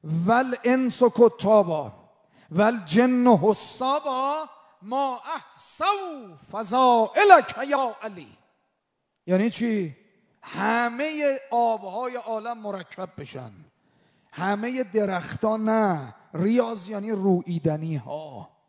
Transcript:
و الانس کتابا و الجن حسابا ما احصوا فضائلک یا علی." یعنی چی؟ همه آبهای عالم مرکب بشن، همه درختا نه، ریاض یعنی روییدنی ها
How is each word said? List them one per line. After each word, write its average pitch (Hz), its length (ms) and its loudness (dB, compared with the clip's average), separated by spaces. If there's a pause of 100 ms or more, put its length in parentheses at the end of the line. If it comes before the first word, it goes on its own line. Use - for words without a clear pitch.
و 165 280 -2
الانس 247 720 0
کتابا 202 880 4 (580)
و 170 100 0
الجن 233 640 2
حسابا 262 1200 0 (320)
ما 254 380 -4 (160)
احصوا 311 1000 -6 (160)
فضائلک 247 1040 4 (120)
یا 269 340 -2
علی." 175 360 -16 (920)
یعنی 190 220 2
چی؟ 214 460 -2 (480)
همه 247 960 -2 (120)
آبهای 233 640 -2
عالم 226 460 -8
مرکب 190 560 -10
بشن، 131 340 -14 (800)
همه 208 520 -4
درختا 208 760 -2
نه، 208 560 0 (200)
ریاض 220 560 0
یعنی 214 220 -8
روییدنی 165 840 0
ها 131 540 -12 (200)